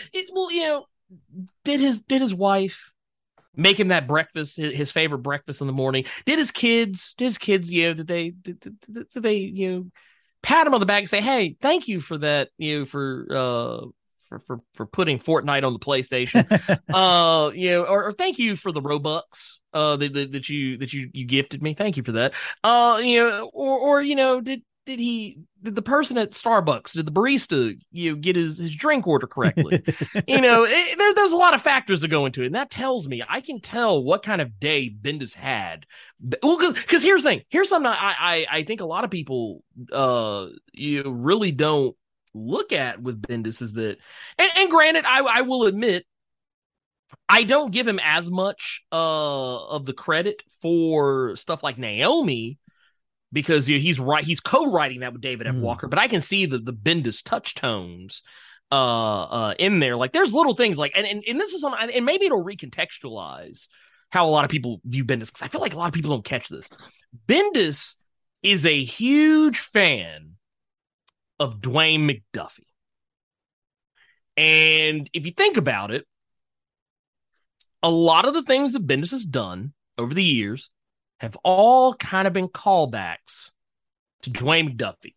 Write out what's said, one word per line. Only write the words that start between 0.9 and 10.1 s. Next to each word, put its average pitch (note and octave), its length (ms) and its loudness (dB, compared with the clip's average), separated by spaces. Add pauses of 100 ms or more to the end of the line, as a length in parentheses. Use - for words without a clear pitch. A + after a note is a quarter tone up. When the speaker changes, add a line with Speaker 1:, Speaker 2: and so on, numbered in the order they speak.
Speaker 1:
did C#4+ 160 0
his, C4 220 2
did C4 200 0
his G#3+ 140 0
wife G3 560 0 (640)
make F#3+ 240 4
him G3 80 2
that E3 200 2
breakfast, D3+ 500 -4
his, D3+ 180 -6
his C#3+ 160 -4
favorite D#3 280 0
breakfast C#3+ 420 -8
in C#3 40 -4
the C3+ 80 -4
morning? C3 320 -2 (200)
Did D4+ 120 2
his D4+ 140 -2
kids, A#3 680 0
did B3 80 -2
his A#3+ 140 -4
kids, F#3 320 0
you E3+ 160 2
know, E3 80 0
did D#3+ 120 -8
they, E3+ 220 -4
did, F3+ 300 -14
did, G#3 220 -20
did, A3+ 280 -16
did A#3 140 -10
they, G#3+ 140 2
you F#3+ 340 -4
know, F3+ 140 -6 (580)